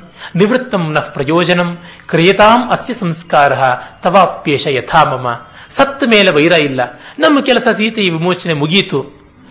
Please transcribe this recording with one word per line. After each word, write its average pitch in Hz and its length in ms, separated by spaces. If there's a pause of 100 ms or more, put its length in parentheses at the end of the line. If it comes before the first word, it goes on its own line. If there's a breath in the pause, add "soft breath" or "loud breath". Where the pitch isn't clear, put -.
(340 loud breath)
ನಿವೃತ್ತಂ 202 580
ನಃ 151 80
ಪ್ರಯೋಜನಂ 175 800 (300 loud breath)
ಕ್ರಿಯತಾಂ 208 600
ಅಸ್ಯ 214 240
ಸಂಸ್ಕಾರಃ 139 880 (200 loud breath)
ತವಾಪ್ಯೇಷ 170 640
ಯಥಾ 147 380
ಮಮ." 127 360 (360 loud breath)
ಸತ್ತ 277 300
ಮೇಲೆ 202 240
ವೈರ 156 220
ಇಲ್ಲ, 143 280 (380 loud breath)
ನಮ್ಮ 294 220
ಕೆಲಸ 240 360
ಸೀತೆಯ 214 340
ವಿಮೋಚನೆ 170 440
ಮುಗೀತು, 151 720 (240 loud breath)